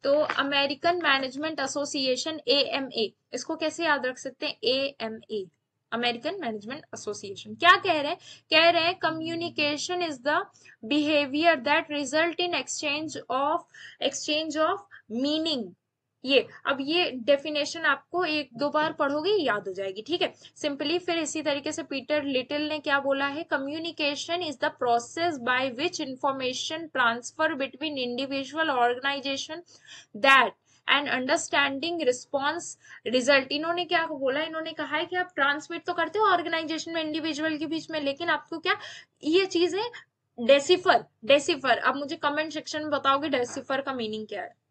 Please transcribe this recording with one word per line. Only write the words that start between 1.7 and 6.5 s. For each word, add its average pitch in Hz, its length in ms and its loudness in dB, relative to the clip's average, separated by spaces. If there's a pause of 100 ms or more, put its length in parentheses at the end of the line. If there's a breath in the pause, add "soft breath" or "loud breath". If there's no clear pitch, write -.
एएमए, 262 680 0 (200)
इसको 262 220 -4
कैसे 311 300 -2
याद 285 200 2
रख 254 120 -4
सकते 269 280 -10
हैं? - 180 -6
एएमए, 226 840 -2 (440)
अमेरिकन 240 500 -2
मैनेजमेंट 226 520 -8